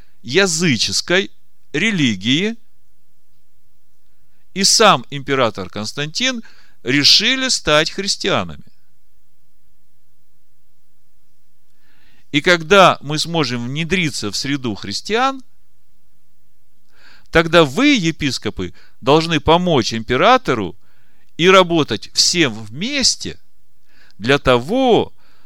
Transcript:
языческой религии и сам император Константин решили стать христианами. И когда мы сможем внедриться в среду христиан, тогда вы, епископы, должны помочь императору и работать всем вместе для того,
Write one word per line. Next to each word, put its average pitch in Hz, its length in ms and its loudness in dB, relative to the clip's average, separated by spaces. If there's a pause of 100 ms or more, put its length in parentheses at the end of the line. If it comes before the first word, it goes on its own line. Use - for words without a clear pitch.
(220)
языческой 165 1080 2 (420)
религии 156 840 2 (2000)
и 190 120 0
сам 185 440 6
император 131 600 0
Константин 156 720 -4 (400)
решили 233 680 4
стать 156 420 4
христианами. 143 760 -2 (3750)
И 147 100 2
когда 175 580 8
мы 147 180 -4
сможем 139 460 0
внедриться 151 640 -2
в 98 60 -4
среду 131 380 -2
христиан, 240 680 -2 (1900)
тогда 165 340 6
вы, 240 300 4
епископы, 139 800 -2 (260)
должны 160 400 4
помочь 160 540 4
императору 123 840 2 (600)
и 165 100 4
работать 170 640 6
всем 156 400 2
вместе 143 880 -4 (800)
для 131 200 4
того, 160 760 4 (320)